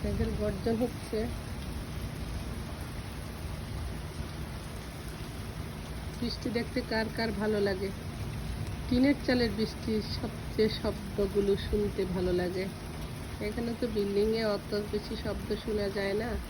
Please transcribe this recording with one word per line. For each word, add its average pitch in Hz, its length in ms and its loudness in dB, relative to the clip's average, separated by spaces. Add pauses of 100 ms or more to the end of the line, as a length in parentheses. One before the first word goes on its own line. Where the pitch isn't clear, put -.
মেঘের 208 260 2 (100)
গর্জন 208 420 2
হচ্ছে। - 360 -2 (4000)
বৃষ্টি 240 280 -2
দেখতে 233 300 0 (100)
কার 220 160 4 (120)
কার 226 140 2
ভালো 208 300 2
লাগে? 196 280 2 (1000)
টিনের 269 360 6
চালের 247 320 6
বৃষ্টির 220 440 0 (200)
সবচেয়ে - 480 2
শব্দগুলো 202 840 2 (140)
শুনতে 202 360 2
ভালো 180 280 2
লাগে। 180 320 2 (760)
এখানে 233 380 0
তো 240 80 2
বিল্ডিংয়ে 214 580 4
অত 202 260 0 (200)
বেশি 214 320 -2
শব্দ 202 240 -2 (160)
শোনা 208 260 0
যায় 196 240 0
না। 220 160 0 (200)